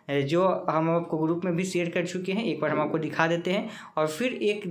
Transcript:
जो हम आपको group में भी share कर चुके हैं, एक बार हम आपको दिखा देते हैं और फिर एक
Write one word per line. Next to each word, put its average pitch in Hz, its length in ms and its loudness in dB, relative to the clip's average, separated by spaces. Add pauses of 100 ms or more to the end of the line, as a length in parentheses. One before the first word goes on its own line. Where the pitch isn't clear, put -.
(220)
जो 175 480 2
हम 160 200 2
आपको 165 380 0
group 170 160 0
में 175 120 0
भी 185 80 0
share 175 260 0
कर 175 160 0
चुके 185 260 -4
हैं, 226 120 -2
एक 165 160 -2
बार 151 100 2
हम 151 100 2
आपको 151 180 0
दिखा 156 280 2
देते 170 240 0
हैं 214 180 -2 (280)
और 156 100 2
फिर 240 260 -2
एक 208 380 -2